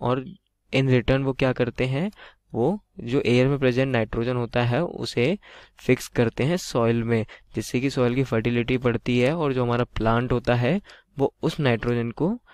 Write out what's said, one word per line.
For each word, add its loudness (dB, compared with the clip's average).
और -2
in 4
return 2
वो -2
क्या 0
करते -2
हैं, -2
वो 0
जो -2
एयर 4
में 0
प्रेजेंट 0
नाइट्रोजन -2
होता -2
है, 0
उसे -2
फिक्स 0
करते 0
हैं 0
सॉइल 0
में, 0
जिससे -4
कि 0
सॉइल 0
की 2
फर्टिलिटी 0
बढ़ती 0
है 2
और -2
जो 0
हमारा 0
प्लांट 0
होता 2
है, 0
वो 0
उस -2
नाइट्रोजन 0
को -2